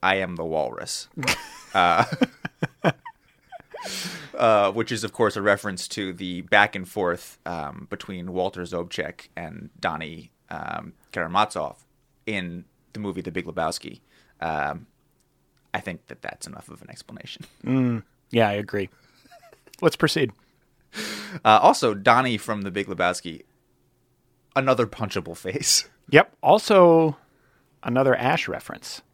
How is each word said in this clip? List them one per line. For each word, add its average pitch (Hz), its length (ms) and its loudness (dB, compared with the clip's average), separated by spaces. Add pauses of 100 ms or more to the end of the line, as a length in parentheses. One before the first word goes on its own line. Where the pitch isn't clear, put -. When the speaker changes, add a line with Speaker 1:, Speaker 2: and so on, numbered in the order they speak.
Speaker 1:
I 95 140 2
Am 92 180 -4
the 82 100 -8
Walrus. 73 720 -6
<laughs> - 20 -10 (560)
Uh, 87 300 4 (800)
<laughs> 185 80 4 (1500)
uh, 104 360 6
which 110 200 -2
is, 110 120 -4
of 104 80 -8
course, 110 240 2
a 101 60 -4
reference 101 460 0
to 95 240 -6
the 90 300 -8
back 101 320 4
and 92 140 -10
forth, 87 580 -4
um, 78 440 -10
between 92 420 -10
Walter 92 300 -4
Zobchek 85 720 -8
and 82 340 -14 (100)
Donnie, 80 500 -6 (200)
um, 78 440 -10 (180)
Karamazov 87 640 -2 (500)
in 90 380 -8 (280)
the 107 80 -12
movie 95 200 -6
The 87 100 -10
Big 85 160 -6
Lebowski. 80 540 -6 (400)
Um, 76 460 -4 (840)
I 90 80 -6
think - 280 -12
that - 140 -18
that's - 240 -12
enough - 220 -18
of - 140 -20
an - 80 -20
explanation. - 540 -18 (200)
Speaker 2:
Mm, 123 380 0 (280)
yeah, 113 180 4
I 101 40 0
agree. 101 360 -4 (920)
Let's 165 160 2
proceed. 147 360 0 (1120)
Speaker 1:
Uh, 107 180 8
also, 143 320 4
Donnie 117 440 4
from 104 240 -6
The 98 80 -6
Big 98 160 -4
Lebowski, 90 560 -4 (1120)
another 131 320 2
punchable 90 500 -8
face. - 580 -2
<laughs> - 40 -20 (100)
Speaker 2:
Yep. - 320 4
Also, 170 760 6 (640)
another 127 320 4
Ash 135 320 0
reference. - 560 -12 (120)